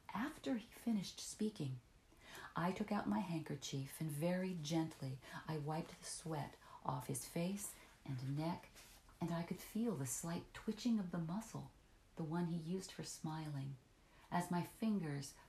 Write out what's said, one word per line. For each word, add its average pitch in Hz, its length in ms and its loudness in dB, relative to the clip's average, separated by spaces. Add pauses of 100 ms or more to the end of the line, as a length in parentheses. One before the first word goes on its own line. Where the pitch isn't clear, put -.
(140)
after 269 420 0
he 208 140 -2
finished - 500 0
speaking. 151 580 0 (760)
I 175 160 4
took 208 180 2
out 208 160 2
my 208 120 4
handkerchief 151 840 0
and 160 100 0
very 180 520 2
gently 151 580 0 (260)
I 160 120 0
wiped 156 420 -2
the - 60 -12
sweat 139 500 -4 (300)
off 139 200 0
his 131 200 -2
face 185 480 0 (320)
and 135 320 0
neck, 165 320 0 (500)
and 170 140 2
I 170 80 2
could 180 180 -2
feel 220 340 2
the 135 120 0
slight 170 480 -2
twitching 220 440 4
of 180 120 0
the 175 80 0
muscle, 160 520 -2 (460)
the 165 80 0
one 170 220 2
he 165 100 2
used 175 340 -2
for 156 140 -6
smiling, 151 720 -2 (540)
as 175 200 4
my 175 120 4
fingers 170 720 0 (140)